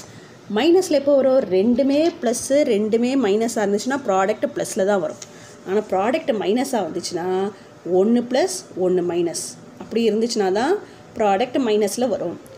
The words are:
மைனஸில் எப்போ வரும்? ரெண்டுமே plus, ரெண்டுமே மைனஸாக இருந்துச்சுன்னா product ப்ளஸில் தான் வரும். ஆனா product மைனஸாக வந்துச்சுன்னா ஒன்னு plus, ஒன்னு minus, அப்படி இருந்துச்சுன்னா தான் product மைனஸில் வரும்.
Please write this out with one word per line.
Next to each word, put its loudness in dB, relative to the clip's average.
மைனஸில் 4
எப்போ 2
வரும்? 4
ரெண்டுமே 2
plus, 0
ரெண்டுமே 0
மைனஸாக 0
இருந்துச்சுன்னா -2
product 0
ப்ளஸில் -2
தான் 0
வரும். -10
ஆனா 0
product 0
மைனஸாக -2
வந்துச்சுன்னா -6
ஒன்னு 2
plus, 0
ஒன்னு 0
minus, -4
அப்படி -2
இருந்துச்சுன்னா 0
தான் 0
product 0
மைனஸில் 0
வரும். -6